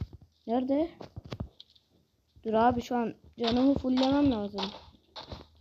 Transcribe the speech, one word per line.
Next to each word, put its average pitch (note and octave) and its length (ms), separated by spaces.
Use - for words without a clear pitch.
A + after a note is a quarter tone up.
Nerede? C4+ 440
Dur A3 80
abi A#3 300
şu B3 140
an A3+ 180
canımı B3 360
fulllemem C4 560
lazım. G3+ 340